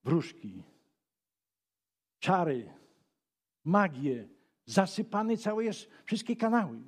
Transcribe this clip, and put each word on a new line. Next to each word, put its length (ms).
wróżki, 580
czary, 520
magie, 640
zasypany 720
cały 280
jest, 240
wszystkie 320
kanały. 520